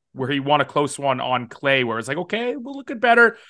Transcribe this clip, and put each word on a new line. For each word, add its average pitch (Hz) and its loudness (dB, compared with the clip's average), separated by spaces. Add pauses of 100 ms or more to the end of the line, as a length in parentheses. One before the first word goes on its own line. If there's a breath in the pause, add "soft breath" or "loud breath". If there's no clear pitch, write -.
(120)
where 127 -6
he 143 -2
won 143 2
a 135 4
close 147 -2
one 135 -2
on 123 -2
clay, 135 0
where 113 -2
it's 113 -8
like, 143 -4
"Okay, 226 -4
we're 269 -12
looking 277 -12
better." 233 4 (140 loud breath)